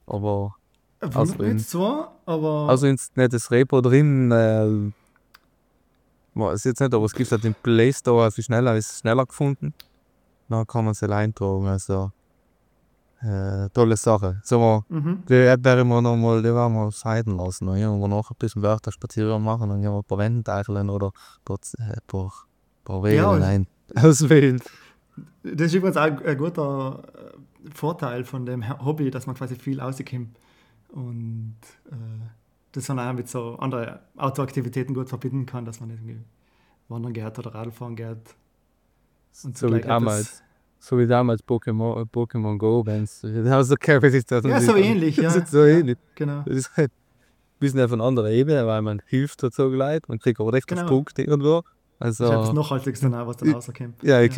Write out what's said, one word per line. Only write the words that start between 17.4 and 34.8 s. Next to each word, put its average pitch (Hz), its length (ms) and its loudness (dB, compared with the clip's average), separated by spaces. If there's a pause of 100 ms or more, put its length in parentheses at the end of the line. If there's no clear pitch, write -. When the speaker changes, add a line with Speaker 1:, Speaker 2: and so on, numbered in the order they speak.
Speaker 1:
Dann 95 80 -2
gehen 104 240 0
wir 101 80 -2
noch 104 240 -2
ein - 80 -14
bisschen 107 240 -6
weiter 107 280 -2
spazieren 107 520 -4
machen, 110 260 -2
dann 101 120 -2
gehen 104 100 -2
wir 101 80 -2
ein 101 40 -6
paar 98 140 -4
Wände 113 260 0
teicheln 101 460 -4
oder 98 180 -4
ein - 380 -16
paar 98 160 -8
Z-, - 180 -14
äh, 117 40 -10
ein 107 240 -8
paar, 95 260 -8 (500)
paar 95 200 -6
Wege 107 140 4
Speaker 2:
Ja, 165 160 4
Speaker 1:
hinein 95 340 2 (140)
<laughs> - 140 -20
auswählen. 143 640 6 (840)
Speaker 2:
das 165 240 -4
ist 156 80 0
übrigens 180 220 0
auch 147 60 2 (220)
ein 147 120 -2
guter, 139 680 -6 (120)
äh, - 580 -20
Vorteil 143 500 -6
von 127 220 -10
dem 123 220 -8
Ho-, 117 180 -8
Hobby, 147 260 -2
dass 127 160 -10
man 131 80 -10
quasi 127 200 -10
viel 135 240 -8
rauskommt 127 560 -12 (540)
und, 113 640 -12 (360)
äh, 147 40 -14 (800)
das 131 120 -10
dann 135 140 -6
auch 123 140 -6
mit 123 160 -8
so 117 300 -10
anderen 127 400 -6 (180)
Outdoor-Aktivitäten 131 760 -6